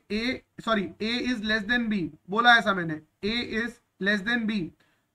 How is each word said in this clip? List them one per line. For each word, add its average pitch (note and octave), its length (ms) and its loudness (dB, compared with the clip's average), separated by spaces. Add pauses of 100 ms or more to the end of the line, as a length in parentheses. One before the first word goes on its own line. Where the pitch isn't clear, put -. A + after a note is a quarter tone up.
(120)
A, A#3+ 500 -6
sorry, G#3+ 220 0 (180)
A A3 100 -2 (120)
is B3 200 -2
less G#3+ 220 0
than A#3 220 0
B G#3 120 0 (300)
बोला A#3 260 6
ऐसा G#3+ 180 2
मैंने, E3 260 -4 (240)
A G#3+ 100 0 (220)
is A3+ 240 -4 (220)
less G3+ 220 0
than A#3 220 0
B, G#3+ 140 -2 (540)